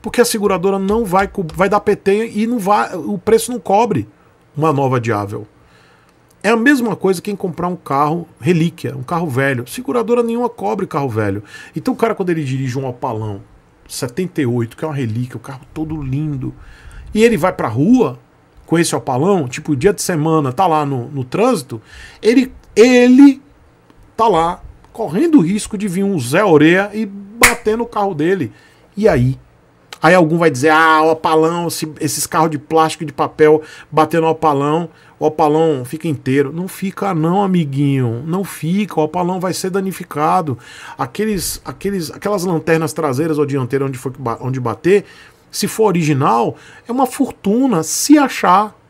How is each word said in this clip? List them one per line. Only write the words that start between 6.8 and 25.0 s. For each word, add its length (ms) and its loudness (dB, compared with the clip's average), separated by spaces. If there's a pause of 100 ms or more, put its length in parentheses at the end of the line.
coisa 280 0
quem 120 -6
comprar 340 -6
um 80 -6
carro 520 -2 (100)
relíquia, 560 0
um 80 -10
carro 240 -4
velho. 400 -2
Seguradora 560 -2
nenhuma 280 -2
cobre 360 -6
carro 220 -4
velho. 340 -4 (320)
Então 200 -4
o 20 -12
cara, 180 0
quando 140 -6
ele 160 -2
dirige 340 -4
um 80 -6
Opalão 540 -8 (480)
setenta 540 -6
e 40 0
oito, 300 -4
que 80 -10
é 40 -4
uma 60 -6
relíquia, 440 -6
o 20 -14
carro 220 -16 (100)
todo 300 -8
lindo, 520 -6 (600)
e 100 4
ele 140 4
vai 160 0
pra 120 -6
rua 520 2 (480)
com 120 0
esse 160 0
Opalão, 540 0
tipo, 260 -4
dia 200 2
de 80 -8
semana, 500 0
tá 140 0
lá 180 2
no, 240 -6
no 160 -6
trânsito, 560 -2 (400)
ele, 320 4 (240)
ele 640 8 (760)
tá 140 2
lá 340 0 (300)
correndo 460 2